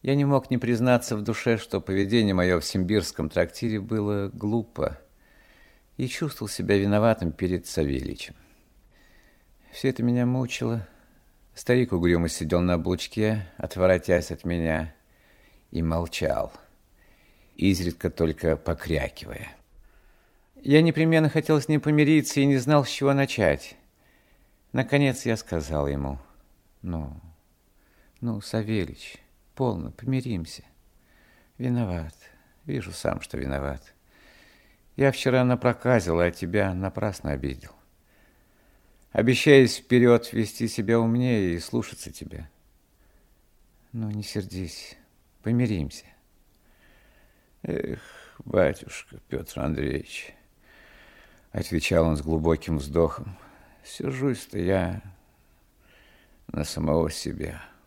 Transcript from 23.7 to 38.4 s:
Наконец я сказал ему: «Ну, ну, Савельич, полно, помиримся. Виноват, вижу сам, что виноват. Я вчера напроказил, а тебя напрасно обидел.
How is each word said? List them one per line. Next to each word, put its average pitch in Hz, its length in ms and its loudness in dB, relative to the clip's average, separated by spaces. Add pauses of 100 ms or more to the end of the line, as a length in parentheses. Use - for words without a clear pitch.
Наконец 131 520 0
я 117 100 2
сказал 76 520 -2
ему: 69 320 -4 (640)
«Ну, 76 360 -8 (1000)
ну, 113 220 -6
Савельич, 107 760 -4 (380)
полно, 113 340 -2
помиримся. 120 760 -6 (920)
Виноват, 104 560 -4 (520)
вижу 135 260 -8
сам, - 300 -4
что - 180 -10
виноват. 67 560 -6 (1000)
Я 139 160 4
вчера 127 320 2
напроказил, 120 760 2
а 87 100 4
тебя 92 460 -2
напрасно 95 560 -4
обидел. 67 400 -6 (1400)